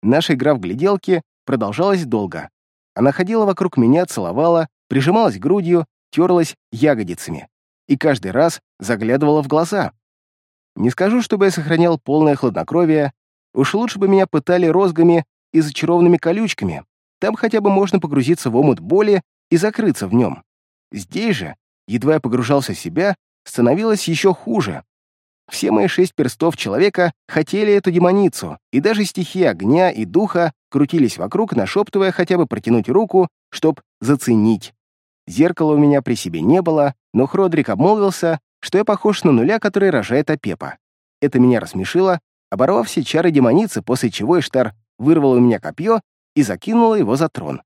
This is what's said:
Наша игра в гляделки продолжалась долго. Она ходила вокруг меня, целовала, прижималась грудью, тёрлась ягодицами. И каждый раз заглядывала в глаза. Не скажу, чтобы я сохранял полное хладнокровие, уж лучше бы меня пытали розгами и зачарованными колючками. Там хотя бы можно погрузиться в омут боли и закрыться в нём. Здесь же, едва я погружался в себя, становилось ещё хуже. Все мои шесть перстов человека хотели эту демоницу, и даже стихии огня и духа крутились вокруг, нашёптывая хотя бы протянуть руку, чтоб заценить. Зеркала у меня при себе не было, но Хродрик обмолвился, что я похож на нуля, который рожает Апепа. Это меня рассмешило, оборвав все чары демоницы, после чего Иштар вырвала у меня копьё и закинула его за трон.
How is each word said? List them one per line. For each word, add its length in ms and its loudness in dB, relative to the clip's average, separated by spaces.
Наша 320 0
игра 200 0
в 60 -2
гляделки 640 -2
продолжалась 600 -2
долго. 440 -6
Она 160 0
ходила 340 0
вокруг 320 -2
меня, 280 2
целовала, 640 -2
прижималась 520 0
грудью, 460 0
тёрлась 440 0
ягодицами. 760 -2
И 100 0
каждый 340 -2
раз 300 0
заглядывала 600 0
в 60 -6
глаза. 460 -2
Не 140 0
скажу, 320 0
чтобы 240 0
я 60 2
сохранял 460 0
полное 380 2
хладнокровие, 760 0
уж 200 0
лучше 260 -4
бы 80 0
меня 200 4
пытали 400 0
розгами 580 2
и 100 2
зачарованными 560 2
колючками. 680 -4
Там 160 -2
хотя 260 -2
бы 80 2
можно 300 2
погрузиться 500 0
в 60 -4
омут 240 2
боли 440 2
и 80 2
закрыться 500 -2
в 60 -4
нём. 300 0
Здесь 440 -4
же, 200 -10
едва 260 0
я 40 0
погружался 540 -2
в 60 -10
себя, 360 -4
становилось 640 0
ещё 260 0
хуже. 500 -6
Все 220 -4
мои 160 2
шесть 260 0
перстов 420 -2
человека 560 0
хотели 460 0
эту 180 2
демоницу, 680 0
и 80 2
даже 240 0
стихии 400 -4
огня 460 2
и 160 -6
духа 480 -2
крутились 480 0
вокруг, 380 -2
нашёптывая 560 0
хотя 260 0
бы 80 2
протянуть 420 -2
руку, 400 2
чтоб 320 -2
заценить. 760 0
Зеркала 460 0
у 40 2
меня 260 2
при 100 -4
себе 280 -6
не 200 2
было, 320 0
но 120 2
Хродрик 440 0
обмолвился, 720 0
что 160 -4
я 80 2
похож 380 -2
на 80 4
нуля, 280 2
который 300 0
рожает 400 -2
Апепа. 480 -6
Это 180 0
меня 200 4
рассмешило, 600 -2
оборвав 360 0
все 160 -6
чары 280 0
демоницы, 500 2
после 300 -2
чего 280 0
Иштар 340 -2
вырвала 380 2
у 20 4
меня 200 4
копьё 420 -2
и 80 2
закинула 520 0
его 200 0
за 140 -2
трон. 360 -10